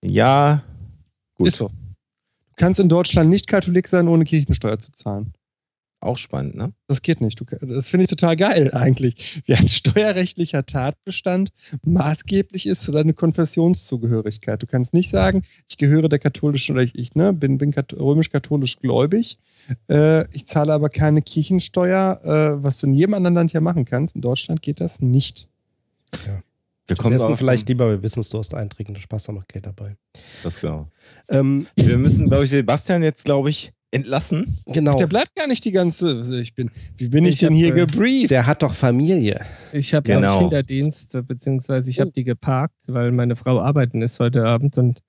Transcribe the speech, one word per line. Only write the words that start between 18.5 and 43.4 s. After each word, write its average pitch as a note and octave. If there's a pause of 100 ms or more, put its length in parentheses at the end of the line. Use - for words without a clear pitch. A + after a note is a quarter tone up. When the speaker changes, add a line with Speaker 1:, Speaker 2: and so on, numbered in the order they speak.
Speaker 2:
gläubig. C#3+ (520)
Äh, D#3
ich -
zahle D3+
aber D3+
keine D3+
Kirchensteuer, F#3
äh, D3+
was C#3
du -
in C3+
jedem F#3+
anderen F3+
Land E3+
ja D#3+
machen E3
kannst. E3
In D#3+
Deutschland C#3
geht -
das -
nicht. C3 (800)
Speaker 3:
Ja. G2+ (460)
Speaker 1:
Wir F2
kommen A#2
Speaker 3:
Stattdessen A#2+
Speaker 1:
aber A#2+
Speaker 3:
vielleicht B2
Speaker 1:
vom C3
Speaker 3:
lieber, A#2+
wir G2
wissen A2
es, G#2+
du A2
hast -
Einträge, G#2
du G2
sparst -
da G#2+
noch G2
Geld G2
dabei. G2+ (460)
Speaker 1:
Das E2+
genau. D2+ (400)
Speaker 3:
Ähm, C#3 (100)
Speaker 1:
Wir -
müssen, -
glaub C#3
ich, C3
Sebastian D3
jetzt, D3+
glaub C#3
ich, - (180)
entlassen. C3+ (100)
Speaker 3:
Genau. D3
Speaker 2:
Der E3
bleibt A3
gar D#4
nicht C4
die A3
ganze, D#3
ich A#2
bin, A#2 (260)
wie B2
bin D3
ich F3
Speaker 4:
Ich C3
Speaker 2:
denn D#3+
Speaker 4:
hab, D#3
Speaker 2:
hier E3+
Speaker 4:
äh, E3+
Speaker 2:
gebrieft? A#3
Speaker 3:
Der B2
hat C#3+
doch D3
Familie. C3 (320)
Speaker 4:
Ich C#3+
hab D3
Speaker 1:
Genau. G2
Speaker 4:
noch G2
Kinderdienst, C#3+
beziehungsweise C3
ich B2
hab C#3
Speaker 2:
Oh. -
Speaker 4:
die B2+
geparkt, C3
weil A#2+
meine B2
Frau B2+